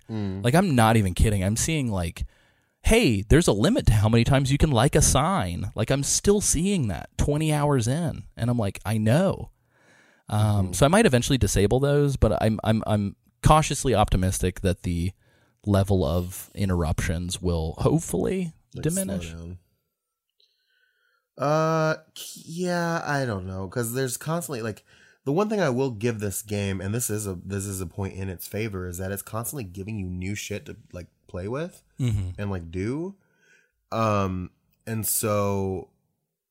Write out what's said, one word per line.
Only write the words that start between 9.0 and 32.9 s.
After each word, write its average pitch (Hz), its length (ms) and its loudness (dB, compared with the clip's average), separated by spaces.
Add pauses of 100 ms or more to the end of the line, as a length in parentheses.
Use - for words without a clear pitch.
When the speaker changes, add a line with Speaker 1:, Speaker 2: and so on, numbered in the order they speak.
Speaker 2:
Um, 104 380 2
Speaker 1:
Mm-hmm. 90 60 -6
Speaker 2:
so 113 120 4
I 143 40 4
might 214 160 6
eventually 131 320 4
disable 104 440 2
those, 143 340 2
but 110 260 2
I'm, 110 220 2
I'm, 110 240 2
I'm 104 280 0 (280)
cautiously 151 500 4
optimistic 92 680 2
that 92 220 0
the 87 280 -2 (540)
level 98 400 2
of 90 500 -4
interruptions 87 840 -2
will 82 380 -2
hopefully 175 760 0 (200)
Speaker 1:
Like, 127 120 -8
slow 185 180 -2
Speaker 2:
diminish. 87 280 -6
Speaker 1:
down. 85 260 -12 (1800)
Uh, 156 580 2 (400)
yeah, 170 680 -4
I 139 200 -2
don't 98 220 -4
know, 95 200 -6
'cause 117 260 -4
there's 127 240 -4
constantly, 160 440 -6
like, 110 240 -8 (400)
the 135 60 -2
one 202 180 0
thing 214 120 -2
I 156 80 2
will 131 220 0
give 113 280 -2
this 104 220 -4
game, 101 380 -2
and 98 140 -4
this - 160 -4
is 104 160 -4
a, 92 180 -6
this 95 220 -6
is 95 160 -6
a 92 60 -6
point 95 280 -6
in 95 140 -6
its 87 180 -10
favor, 101 400 -6
is 87 120 -10
that 95 120 -6
it's 101 120 -6
constantly 123 400 -8
giving 95 340 -10
you 95 100 -6
new 90 280 -6
shit - 320 -10
to, 95 80 -14 (160)
like, 87 160 -14 (200)
play 92 200 -8
with 156 340 -10 (180)
Speaker 2:
Mm-hmm. 104 380 -2
Speaker 1:
and, 101 140 -4
like, 85 200 -6
do. 135 440 -6 (760)